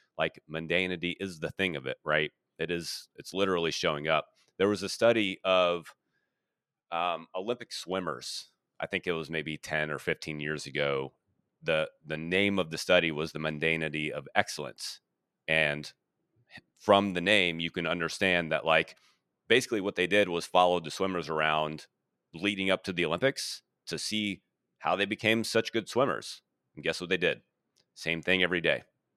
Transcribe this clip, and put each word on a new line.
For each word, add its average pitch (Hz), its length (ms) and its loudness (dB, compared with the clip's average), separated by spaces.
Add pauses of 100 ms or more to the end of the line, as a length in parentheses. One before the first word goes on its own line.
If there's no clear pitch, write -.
(180)
like, 80 320 -2
mundanity 85 720 -2
is 92 200 -8
the 78 120 -4
thing 92 240 0
of 67 100 -8
it, 65 180 -6
right? 76 280 0 (260)
It 82 140 -4
is, 85 440 -6
it's - 200 -12
literally 92 340 2
showing 76 380 -2
up. 78 220 0 (280)
There 95 100 4
was 104 140 2
a 98 80 -4
study 113 540 2
of, 90 500 2 (1000)
um, 82 440 -2
Olympic 113 360 -6
swimmers. 87 800 -6 (300)
I 78 80 -6
think - 180 -2
it 92 60 0
was 82 180 -4
maybe 78 280 -4
ten 76 340 -2
or 71 80 -6
fifteen 78 400 -4
years 73 260 -6
ago. 69 480 -4 (480)
The, 78 280 0 (140)
the 78 140 -6
name 92 400 0
of 82 140 -2
the 80 80 -6
study 85 320 4
was 78 200 -4
The 78 80 -8
Mundanity 78 720 -2
of 69 240 -8
Excellence. - 680 -4 (460)
And 76 460 0 (840)
from 101 340 4
the 87 80 -2
name, 90 380 2
you 82 100 -4
can 85 160 -4
understand 85 680 0
that, 78 140 0
like, 80 300 4 (520)
basically 117 340 2
what 98 140 -2
they 90 120 2
did 95 220 4
was 85 180 -2
followed 90 360 4
the 78 60 -8
swimmers 90 400 -4
around 78 560 0 (480)
leading 95 380 0
up 92 140 2
to 98 80 -4
the 87 120 0
Olympics 85 560 -2 (240)
to 80 140 -6
see 104 420 -4 (380)
how 82 160 2
they 98 100 0
became 110 380 2
such - 280 0
good 107 160 -4
swimmers. 113 540 -2 (340)
And 78 80 -14
guess 80 180 -2
what 85 80 -6
they 92 80 2
did? 82 240 0 (520)
Same 82 280 -4
thing 92 200 4
every 87 200 2
day. 73 220 2 (340)